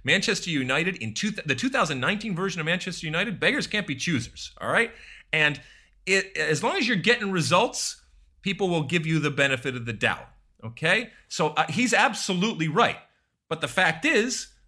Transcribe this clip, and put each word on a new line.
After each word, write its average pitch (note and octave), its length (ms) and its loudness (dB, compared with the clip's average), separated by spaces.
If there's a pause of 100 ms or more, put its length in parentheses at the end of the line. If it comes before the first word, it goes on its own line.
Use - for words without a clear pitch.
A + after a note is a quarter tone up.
Manchester F3+ 460 0
United, C#3+ 460 0
in G#2+ 180 -6
two, G#3+ 160 -2
the - 240 -2
two C4 160 0
thousand F3 280 0
nineteen G3+ 380 -2
version F#3 240 -4
of D#3 60 -4
Manchester F3 400 -4
United, E3 340 -2
beggars C4+ 260 2
can't G#3 200 -2
be C3+ 100 -4
choosers, - 640 -4
all G#2+ 100 -2
right? A3+ 220 2 (400)
And D3+ 280 2 (440)
it, F#3+ 320 0
as D#3 260 0
long C#4+ 140 0
as D4+ 100 0
you're A#3 100 2
getting G#3 360 2
results, F3 720 2 (400)
people F#3+ 260 -2
will E3 140 2
give D#3+ 240 0
you D#3+ 120 2
the D3+ 120 0
benefit C3+ 460 0
of A#2 100 -10
the A#2 60 -4
doubt, G2+ 360 -2 (360)
okay? E3+ 460 -2 (180)
So, D#3 200 0
uh, D#3 200 2
he's G3+ 240 0
absolutely F#3+ 760 0
right. E3+ 280 2 (520)
But D#3+ 120 -4
the C#3 80 -2
fact D#3+ 360 2
is B3+ 440 0 (200)